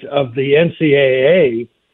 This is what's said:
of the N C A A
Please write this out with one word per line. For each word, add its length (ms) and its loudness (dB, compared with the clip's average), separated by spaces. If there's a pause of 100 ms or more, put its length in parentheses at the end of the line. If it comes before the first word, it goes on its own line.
of 240 -4
the 220 -2
N 240 0
C 140 0
A 340 2
A 420 0 (240)